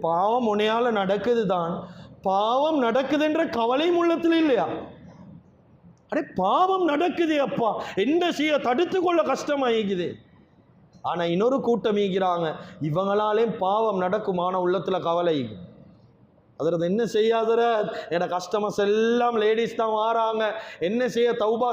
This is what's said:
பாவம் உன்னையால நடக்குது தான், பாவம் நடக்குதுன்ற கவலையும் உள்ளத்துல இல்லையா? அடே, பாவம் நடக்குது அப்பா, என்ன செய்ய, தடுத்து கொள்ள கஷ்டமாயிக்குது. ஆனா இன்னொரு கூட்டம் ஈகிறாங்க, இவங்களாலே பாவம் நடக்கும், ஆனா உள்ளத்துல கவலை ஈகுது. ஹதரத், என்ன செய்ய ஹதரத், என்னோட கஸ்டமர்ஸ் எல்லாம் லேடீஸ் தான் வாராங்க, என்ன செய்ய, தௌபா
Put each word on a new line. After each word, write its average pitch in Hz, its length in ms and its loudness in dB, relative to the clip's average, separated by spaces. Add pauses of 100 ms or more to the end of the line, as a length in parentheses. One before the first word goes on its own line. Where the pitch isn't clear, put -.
பாவம் 202 480 0
உன்னையால 220 420 0
நடக்குது 208 560 0
தான், 175 260 -2 (480)
பாவம் 247 640 0
நடக்குதுன்ற 294 680 0
கவலையும் 277 500 0
உள்ளத்துல 330 420 2
இல்லையா? 233 260 2 (1400)
அடே, 302 140 -2 (120)
பாவம் 349 500 2
நடக்குது 320 560 0
அப்பா, 214 300 0 (240)
என்ன 311 360 2
செய்ய, 302 260 0
தடுத்து 339 440 0
கொள்ள 349 220 2
கஷ்டமாயிக்குது. 233 880 0 (920)
ஆனா 165 220 -2
இன்னொரு 196 380 2
கூட்டம் 220 420 0
ஈகிறாங்க, 180 440 0 (340)
இவங்களாலே 202 680 0 (100)
பாவம் 202 480 0
நடக்கும், 185 400 -2
ஆனா 185 160 0
உள்ளத்துல 180 400 0
கவலை 170 340 0
ஈகுது. 107 300 -6 (960)
ஹதரத், 165 240 0
என்ன 196 220 0
செய்ய 220 300 2
ஹதரத், 226 540 2 (200)
என்னோட 175 180 -2
கஸ்டமர்ஸ் 190 520 -4
எல்லாம் 226 600 2
லேடீஸ் 220 380 0
தான் 220 180 0
வாராங்க, 220 480 0 (360)
என்ன 208 280 -2
செய்ய, 233 240 2
தௌபா 226 420 0